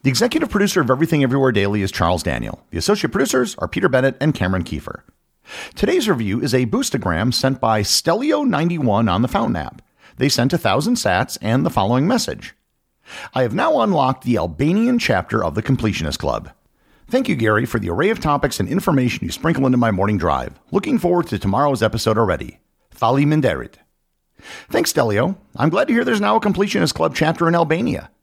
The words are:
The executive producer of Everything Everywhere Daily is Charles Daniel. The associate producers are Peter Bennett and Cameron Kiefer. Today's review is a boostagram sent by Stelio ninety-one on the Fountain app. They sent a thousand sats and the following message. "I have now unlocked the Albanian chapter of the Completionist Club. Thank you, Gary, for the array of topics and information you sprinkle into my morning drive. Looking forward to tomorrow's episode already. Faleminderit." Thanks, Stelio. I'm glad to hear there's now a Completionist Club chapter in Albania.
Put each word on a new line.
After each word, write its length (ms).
The 60
executive 400
producer 320
of 80
Everything 320
Everywhere 280
Daily 300
is 100
Charles 320
Daniel. 460
The 80
associate 340
producers 460
are 100
Peter 220
Bennett 320
and 140
Cameron 280
Kiefer. 380
Today's 360
review 320
is 100
a 140
boostagram 680
sent 260
by 220
Stelio 640
ninety-one 640
on 140
the 60
Fountain 280
app. 240
They 100
sent 240
a 60
thousand 380
sats 440
and 240
the 60
following 360
message. 480
"I 120
have 100
now 260
unlocked 440
the 120
Albanian 640
chapter 440
of 120
the 80
Completionist 560
Club. 320
Thank 180
you, 80
Gary, 300
for 140
the 100
array 220
of 100
topics 400
and 80
information 560
you 60
sprinkle 340
into 140
my 120
morning 280
drive. 420
Looking 280
forward 300
to 100
tomorrow's 440
episode 360
already. 400
Faleminderit." 840
Thanks, 240
Stelio. 460
I'm 140
glad 180
to 60
hear 100
there's 160
now 160
a 60
Completionist 500
Club 240
chapter 320
in 60
Albania. 560